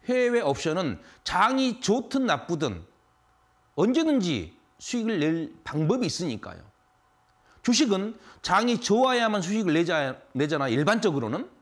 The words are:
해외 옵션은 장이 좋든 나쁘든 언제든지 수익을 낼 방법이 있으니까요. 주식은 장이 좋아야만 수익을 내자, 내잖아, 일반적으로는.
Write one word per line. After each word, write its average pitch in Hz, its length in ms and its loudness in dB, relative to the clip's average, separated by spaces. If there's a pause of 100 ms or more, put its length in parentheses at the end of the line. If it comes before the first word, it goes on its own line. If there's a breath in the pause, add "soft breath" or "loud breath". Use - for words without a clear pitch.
해외 240 340 2
옵션은 156 580 -2 (260 loud breath)
장이 247 580 0
좋든 233 420 0
나쁘든 143 600 -2 (880)
언제든지 202 840 0 (200)
수익을 226 400 -4
낼 160 440 -2
방법이 170 440 0
있으니까요. - 640 -8 (920 soft breath)
주식은 220 560 0 (240 loud breath)
장이 226 380 2
좋아야만 226 600 2
수익을 190 320 0
내자, 156 440 0 (140)
내잖아, 143 360 0
일반적으로는. 151 800 0 (140)